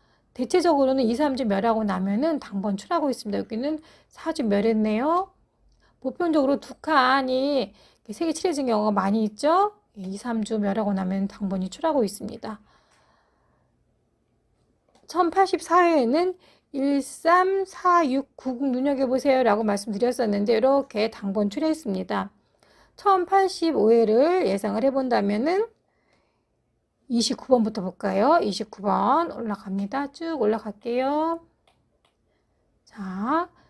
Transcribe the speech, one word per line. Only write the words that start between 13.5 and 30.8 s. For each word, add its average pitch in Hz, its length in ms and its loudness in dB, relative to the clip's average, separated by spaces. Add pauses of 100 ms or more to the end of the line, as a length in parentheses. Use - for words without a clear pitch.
천팔십사회에는 339 1300 2 (340)
일, 277 320 0
삼, 370 640 2
사, 349 440 2
육, 269 260 -4
구궁 262 360 -4
눈여겨보세요.라고 262 920 2
말씀드렸었는데 208 960 0
이렇게 254 540 0
당번 202 400 -4
출했습니다. 202 800 -4 (640)
천팔십오회를 330 1500 2
예상을 202 360 -2
해본다면은 262 840 0 (1400)
이십구 240 380 -2
번부터 220 340 2
볼까요? 196 600 0
이십구 202 400 -6
번 208 500 0
올라갑니다. 208 800 -6
쭉 330 300 -6
올라갈게요. 254 1000 -2 (1400)